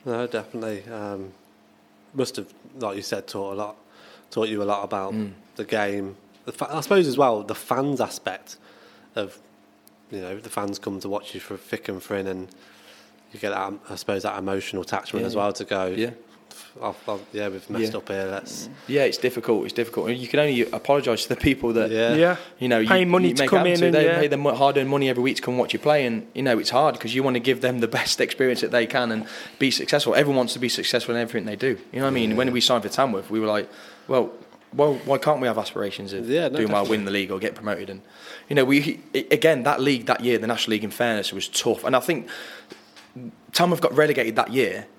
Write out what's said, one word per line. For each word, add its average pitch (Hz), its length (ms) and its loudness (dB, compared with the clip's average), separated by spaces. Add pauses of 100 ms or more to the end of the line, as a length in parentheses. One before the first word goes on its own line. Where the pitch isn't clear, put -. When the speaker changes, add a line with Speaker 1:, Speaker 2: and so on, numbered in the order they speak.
Speaker 1:
No, 120 220 -2
definitely. 110 640 -8
Um, 101 400 -10 (800)
must 127 220 -4
have, 101 160 -12 (260)
like 101 180 -6
you 98 60 -8
said, 101 240 -6
taught 98 280 -8
a - 20 -8
lot, 104 200 -8 (540)
taught 113 180 0
you 104 140 -2
a - 20 0
lot 101 200 0
about 98 300 -4
Speaker 2:
Mm. 104 180 -4 (240)
Speaker 1:
the 107 80 -8
game. 101 520 -2 (280)
The 123 80 -10
fa-, - 200 -6
I 151 100 -2
suppose 185 260 6
as 127 100 0
well, 117 240 4
the 104 120 -6
fans 135 460 -2
aspect - 560 -6 (600)
of, 101 220 -6 (720)
you 98 100 -8
know, 92 180 -10
the 110 120 -16
fans 101 280 -4
come 98 220 -8
to 98 80 -8
watch 101 260 -6
you 95 60 -10
for 98 160 -12
thick - 320 -8
and 95 140 -8
thin, 98 240 -4
and 92 220 -6 (840)
you - 80 -16
get 104 100 -2
that, 98 220 -4 (180)
I 98 60 -10
suppose, 98 260 -4
that 104 160 -4
emotional 98 440 -4
attachment 107 400 -4
Speaker 2:
Yeah, - 60 -2
Speaker 1:
as 113 60 -6
Speaker 2:
yeah. 104 60 0
Speaker 1:
well 101 140 0
to 104 100 -8
go, 95 220 -2
Speaker 2:
Yeah. 110 240 -2 (680)
Speaker 1:
"I've, 107 280 -8
I've, 101 120 -4 (120)
yeah, 104 160 -4
we've 95 220 -10
messed 110 220 -2
Speaker 2:
Yeah. 107 60 -6
Speaker 1:
up - 100 -10
here, 98 220 -4
let's" - 380 -10 (180)
Speaker 2:
Yeah, 139 180 2
it's - 140 2
difficult, 120 460 0
it's - 80 -8
difficult. 113 380 -2
And 123 80 -2
you 123 100 -10
can 135 100 0
only 143 220 2 (100)
apologise 131 540 0
to - 60 -10
the 123 60 0
people 131 360 2
that, 110 180 2
Speaker 1:
Yeah. 113 240 2
Speaker 3:
Yeah. 170 220 6 (240)
Speaker 2:
you 127 80 0
know, 117 100 6
you, 110 100 2
Speaker 3:
Pay 185 180 6
money 180 220 6
Speaker 2:
you - 60 2
Speaker 3:
to 143 80 2
Speaker 2:
make 135 80 2
Speaker 3:
come 190 100 6
Speaker 2:
happen 180 120 4
Speaker 3:
in 175 80 2
Speaker 2:
to. 175 60 6
Speaker 3:
and, 170 100 4
Speaker 2:
They 156 80 6
Speaker 3:
yeah. 170 160 4
Speaker 2:
pay 147 80 4
their 143 100 2
mo-, 143 160 2
hard-earned 135 360 4
money 139 180 2
every 123 160 2
week 131 120 2
to - 60 -4
come 123 160 -2
watch 120 140 0
you 110 80 -2
play, 147 260 4
and, 113 280 -2
you 123 80 -4
know, 123 160 4
it's 101 120 -2
hard 131 300 4
'cause 117 140 -6
you 131 100 2
wanna 127 160 2
give 127 220 2
them 127 180 0
the 113 80 2
best - 320 -2
experience 127 400 2
that 113 100 -2
they 117 160 2
can 120 240 0
and 110 140 -2 (340)
be 135 140 4
successful. 131 420 0
Everyone 143 220 4
wants 120 160 2
to - 80 -8
be 123 80 0
successful 117 480 -2
in 120 60 0
everything 113 240 -4
they 104 100 -6
do. 127 220 -2 (120)
You 135 80 -8
know 131 60 0
what 135 60 2
I 135 40 -2
mean? 113 160 2
Speaker 1:
Yeah. 110 60 2
Speaker 2:
When 127 160 2
we 120 80 0
signed 120 240 2
for 101 60 -6
Tamworth, 117 400 0
we 110 100 0
were 110 80 0
like, 104 200 0 (380)
"Well, 127 240 2 (440)
well, 143 200 4 (120)
why 135 100 2
can't 139 240 2
we 127 60 0
have 110 120 0
aspirations 98 540 -6
of 98 160 -6
Speaker 1:
Yeah, 151 200 0
no, 139 100 -2
Speaker 2:
doing 107 120 2
well, 104 120 2
Speaker 1:
definitely. 101 160 -2
Speaker 2:
win 101 80 -2
the 98 40 -4
league 98 220 -2
or 95 60 -4
get 107 160 -4
promoted?" 98 340 -6
And, 98 140 -14 (480)
you 143 60 -2
know, 135 80 6
we, 143 360 2 (140)
i-, - 160 0
again, 147 320 4
that 127 180 2
league 131 260 0
that 123 160 0
year, 120 160 4
the 107 80 -2
National 113 260 0
League, 104 120 0
in 98 60 -6
fairness, 110 420 -2
was 95 160 -6
tough. - 360 0
And 127 120 2
I 123 40 6
think 139 280 -2 (1200)
Tamworth 175 280 2
got 139 160 0
relegated 135 400 4
that 120 160 2
year 107 340 0 (120)